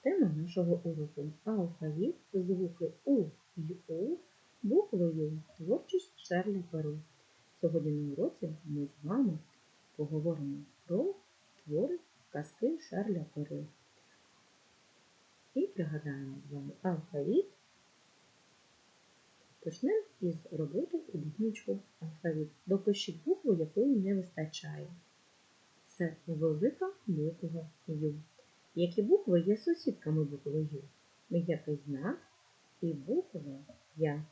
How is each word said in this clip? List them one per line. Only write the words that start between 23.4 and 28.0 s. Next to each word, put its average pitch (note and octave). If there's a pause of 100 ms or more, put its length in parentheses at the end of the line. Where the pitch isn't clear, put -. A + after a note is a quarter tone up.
якої G3+
не G3
вистачає. D#3 (1040)
Це D#3+ (100)
велика E3 (140)
буква D#3+ (180)
Ю. D3+ (600)